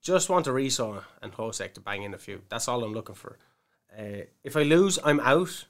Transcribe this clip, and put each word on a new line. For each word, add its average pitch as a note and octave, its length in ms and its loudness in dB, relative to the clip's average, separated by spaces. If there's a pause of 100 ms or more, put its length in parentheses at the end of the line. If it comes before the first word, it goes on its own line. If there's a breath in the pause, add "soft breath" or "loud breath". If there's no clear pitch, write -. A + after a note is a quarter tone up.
Just F3 280 2
want F3+ 180 4
Ariso B2+ 560 -2 (180)
and G2+ 120 -12
Hosek A2 400 -8
to - 80 -18
bang G2+ 220 -6
in G2 100 -10
a F2+ 40 -12
few. F#2+ 320 -14
That's A2+ 180 -6
all A#2+ 160 -2
I'm G#2+ 100 -6
looking G#2+ 220 -10
for. - 240 -18 (580)
Uh, G2+ 280 -10 (180)
if C3+ 140 -8
I D3+ 60 4
lose, E3+ 400 6
I'm D3 180 4
out. D#3+ 480 2